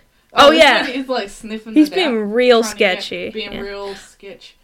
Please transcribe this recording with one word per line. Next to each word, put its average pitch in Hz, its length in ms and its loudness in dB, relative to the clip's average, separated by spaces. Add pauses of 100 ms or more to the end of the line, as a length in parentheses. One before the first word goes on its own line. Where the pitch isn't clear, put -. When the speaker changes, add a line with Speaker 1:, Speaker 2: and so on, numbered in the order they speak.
(340)
Speaker 1:
Oh, 277 140 6
Speaker 2:
Oh, - 20 8
Speaker 1:
this 320 120 2
Speaker 2:
yeah. 247 200 4
Speaker 1:
one 269 80 -6
is, 262 180 -8
like, 233 220 -6
sniffing 220 440 -14
Speaker 2:
He's 294 160 4
Speaker 1:
the - 60 -8
Speaker 2:
being 320 180 0 (120)
Speaker 1:
deck, 208 80 -6
Speaker 2:
real 240 280 4
Speaker 1:
trying 214 100 -6
to 202 60 -14
get, 190 240 0
Speaker 2:
sketchy. 180 280 -10
Speaker 1:
being 220 240 -12
Speaker 2:
Yeah. - 60 -12
Speaker 1:
real 403 360 -12
sketch. - 680 -20